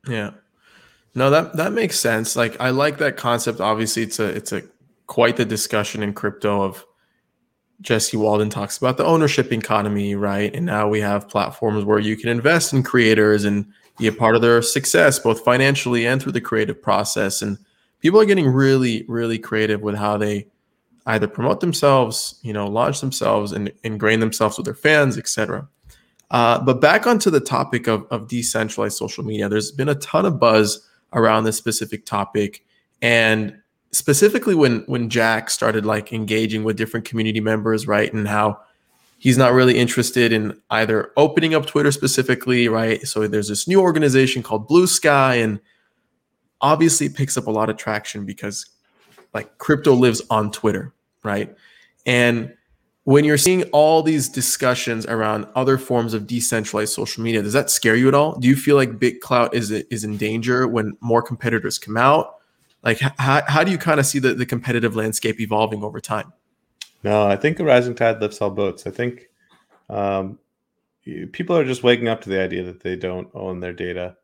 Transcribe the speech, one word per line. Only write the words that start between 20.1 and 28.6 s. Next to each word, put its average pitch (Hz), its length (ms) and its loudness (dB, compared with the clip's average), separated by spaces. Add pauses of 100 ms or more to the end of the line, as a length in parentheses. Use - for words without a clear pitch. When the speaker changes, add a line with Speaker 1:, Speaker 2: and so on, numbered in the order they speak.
Speaker 1:
they 104 320 -2 (580)
either 110 200 0
promote 131 340 -2
themselves, 135 840 0
you 110 100 -10
know, 104 140 -4
launch 117 340 -2
themselves 107 520 -2
and 101 200 -6 (120)
ingrain 110 360 0
themselves 110 360 0
with - 80 -8
their 120 100 -8
fans, 147 420 2
et 131 120 -10
cetera. 135 380 -6 (640)
Uh, 117 300 4
but 127 200 2
back 185 260 4
onto 220 240 2
the 147 100 4
topic - 460 -4
of, 110 240 -2
of 117 180 -6
decentralized 110 680 -4